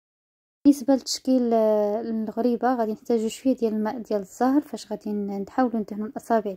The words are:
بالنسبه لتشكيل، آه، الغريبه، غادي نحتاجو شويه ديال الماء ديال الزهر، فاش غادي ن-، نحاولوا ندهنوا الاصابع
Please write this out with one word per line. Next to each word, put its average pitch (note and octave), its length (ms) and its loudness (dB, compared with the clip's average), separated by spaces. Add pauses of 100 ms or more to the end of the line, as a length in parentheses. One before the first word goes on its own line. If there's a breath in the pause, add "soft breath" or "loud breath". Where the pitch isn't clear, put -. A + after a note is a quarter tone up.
(640)
بالنسبه C#4 300 4
لتشكيل، B3+ 580 0
آه، G#3+ 480 2
الغريبه، A3+ 760 0
غادي A3 180 -2
نحتاجو A3 360 -2
شويه B3+ 280 0
ديال A3+ 160 0
الماء G#3+ 260 -4
ديال G#3 220 -4
الزهر، B3+ 400 0
فاش - 320 -8
غادي G#3 200 -6
ن-، G3+ 300 -4
نحاولوا A#3 380 -2
ندهنوا G#3 260 -6
الاصابع A3 500 -2